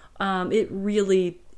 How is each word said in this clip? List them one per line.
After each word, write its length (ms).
Um, 320
it 180
really, 720